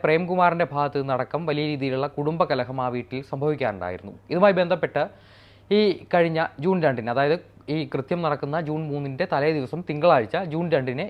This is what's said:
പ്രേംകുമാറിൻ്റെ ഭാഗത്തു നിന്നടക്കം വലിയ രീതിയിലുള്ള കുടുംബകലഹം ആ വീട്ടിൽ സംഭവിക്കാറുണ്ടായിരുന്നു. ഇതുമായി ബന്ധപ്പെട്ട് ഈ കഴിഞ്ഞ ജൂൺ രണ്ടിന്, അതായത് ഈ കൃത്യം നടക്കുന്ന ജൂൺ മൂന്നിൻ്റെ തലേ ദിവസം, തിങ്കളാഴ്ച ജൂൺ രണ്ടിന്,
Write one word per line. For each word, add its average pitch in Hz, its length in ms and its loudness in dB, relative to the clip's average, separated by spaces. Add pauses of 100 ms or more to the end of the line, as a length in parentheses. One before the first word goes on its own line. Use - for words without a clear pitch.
പ്രേംകുമാറിൻ്റെ 175 680 2
ഭാഗത്തു 143 260 -2
നിന്നടക്കം 135 480 -2
വലിയ 147 200 0
രീതിയിലുള്ള 135 400 -2
കുടുംബകലഹം 143 760 -2
ആ 127 80 -2
വീട്ടിൽ 123 340 -6
സംഭവിക്കാറുണ്ടായിരുന്നു. 107 920 -4 (180)
ഇതുമായി 190 220 6
ബന്ധപ്പെട്ട് 170 500 0 (680)
ഈ 208 100 6 (340)
കഴിഞ്ഞ 165 320 2 (140)
ജൂൺ 175 220 2
രണ്ടിന്, 120 280 0
അതായത് 143 260 2 (320)
ഈ 151 160 -2
കൃത്യം 156 380 -4
നടക്കുന്ന 147 380 -2
ജൂൺ 156 200 -4 (100)
മൂന്നിൻ്റെ 143 420 -4
തലേ 151 200 2
ദിവസം, 151 360 -2
തിങ്കളാഴ്ച 151 480 4
ജൂൺ 170 340 -2
രണ്ടിന്, 135 400 0